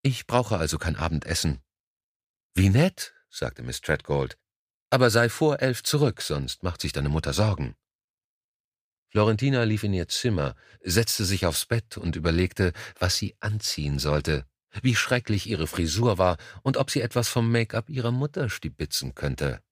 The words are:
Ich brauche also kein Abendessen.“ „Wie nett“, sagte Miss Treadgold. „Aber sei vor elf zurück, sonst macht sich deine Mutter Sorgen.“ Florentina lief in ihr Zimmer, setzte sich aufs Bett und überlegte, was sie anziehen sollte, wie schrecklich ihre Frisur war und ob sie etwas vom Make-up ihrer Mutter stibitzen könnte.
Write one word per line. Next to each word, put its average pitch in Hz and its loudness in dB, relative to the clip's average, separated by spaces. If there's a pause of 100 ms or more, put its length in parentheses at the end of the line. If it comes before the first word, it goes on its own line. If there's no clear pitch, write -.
Ich 135 -2
brauche 117 2
also 80 0
kein 82 -2
Abendessen.“ 78 -2 (920)
„Wie 95 6
nett“, 147 2 (160)
sagte - -8
Miss - -8
Treadgold. 71 -2 (560)
„Aber 127 6
sei 117 4
vor 151 0
elf 127 0
zurück, 143 2
sonst 71 -6
macht 90 -4
sich 76 -4
deine 71 -2
Mutter 76 0
Sorgen.“ 82 0 (1300)
Florentina 113 2
lief 107 0
in 101 0
ihr 87 -2
Zimmer, 85 -2 (280)
setzte 104 2
sich 92 0
aufs 80 0
Bett - -4
und 82 -4
überlegte, 87 2 (260)
was 92 2
sie - -6
anziehen 73 -4
sollte, 73 0 (360)
wie 123 2
schrecklich 110 0
ihre 80 -2
Frisur 90 0
war 90 4 (260)
und 135 0
ob - -2
sie 143 0
etwas 120 -2
vom 117 0
Make-up 117 0
ihrer 123 -2
Mutter 139 -2
stibitzen 71 -6
könnte. 69 -4 (100)